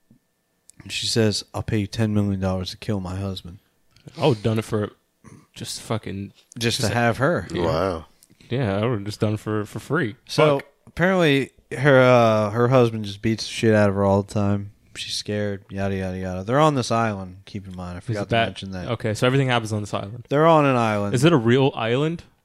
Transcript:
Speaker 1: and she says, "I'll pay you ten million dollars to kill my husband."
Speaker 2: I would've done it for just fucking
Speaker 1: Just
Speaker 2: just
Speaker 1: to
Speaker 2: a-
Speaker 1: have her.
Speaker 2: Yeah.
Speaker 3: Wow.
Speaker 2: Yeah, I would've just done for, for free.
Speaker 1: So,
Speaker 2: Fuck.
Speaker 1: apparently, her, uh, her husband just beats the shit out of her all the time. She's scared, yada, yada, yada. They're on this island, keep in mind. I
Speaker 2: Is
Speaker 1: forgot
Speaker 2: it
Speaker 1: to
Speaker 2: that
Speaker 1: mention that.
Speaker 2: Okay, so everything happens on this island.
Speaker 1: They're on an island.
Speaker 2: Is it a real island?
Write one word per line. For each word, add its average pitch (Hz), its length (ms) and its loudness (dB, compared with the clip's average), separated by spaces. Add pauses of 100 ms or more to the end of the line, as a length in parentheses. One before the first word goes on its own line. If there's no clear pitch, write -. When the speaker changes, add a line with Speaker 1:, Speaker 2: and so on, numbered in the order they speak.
(840)
Speaker 1:
and 98 100 -16
she - 140 -6
says, 110 380 0 (100)
"I'll 104 80 -4
pay 113 160 -4
you 101 80 -2
ten 110 280 -2
million 101 260 0
dollars 92 300 -4
to - 60 -14
kill 104 240 -6
my 92 160 -8
husband." 98 420 -10 (640)
Speaker 2:
I 170 60 2
would've 110 160 2
done 113 160 0
it 107 60 -4
for 104 280 -4 (600)
just - 280 -12
fucking 98 500 -8 (260)
Speaker 1:
Just 117 200 -2
Speaker 2:
just - 20 -8
Speaker 1:
to 113 120 0
Speaker 2:
a- 120 60 0
Speaker 1:
have 117 200 2
her. 139 340 0
Speaker 2:
Yeah. 85 120 -2
Speaker 3:
Wow. 82 400 0 (460)
Speaker 2:
Yeah, 117 280 -2
I 107 80 -2
would've 107 180 -4
just 104 160 -10
done 107 160 0
for, 107 280 -4
for - 140 -12
free. 127 380 -4 (100)
Speaker 1:
So, 151 320 4
Speaker 2:
Fuck. - 100 -14 (180)
Speaker 1:
apparently, 165 640 2 (280)
her, 131 240 6
uh, 113 480 6
her 120 180 2
husband 117 360 4
just 98 180 -10
beats 110 220 -2
the - 60 -10
shit 110 240 2
out 104 140 6
of 95 60 0
her 101 100 2
all 98 180 4
the 98 120 -16
time. 101 380 0 (220)
She's - 200 -10
scared, 104 560 -6
yada, 98 260 -4
yada, 92 220 -6
yada. 92 260 -6
They're 123 160 0
on 151 140 4
this 123 160 -2
island, 98 560 -4
keep 98 200 -14
in 92 80 -14
mind. 90 200 -12
I 95 40 -12
Speaker 2:
Is - 60 -16
Speaker 1:
forgot 104 160 -6
Speaker 2:
it 101 40 -6
Speaker 1:
to - 60 -10
Speaker 2:
that 117 160 2
Speaker 1:
mention 95 260 -10
that. 92 160 -8
Speaker 2:
Okay, 113 260 -4
so 127 120 0
everything 131 220 2
happens 113 240 -2
on 107 80 -2
this 104 140 -8
island. 107 340 -10
Speaker 1:
They're 147 180 2
on 151 200 6
an 131 100 2
island. 104 380 0
Speaker 2:
Is 127 100 2
it 175 80 6
a 160 40 6
real 131 380 4
island? 139 500 -2 (200)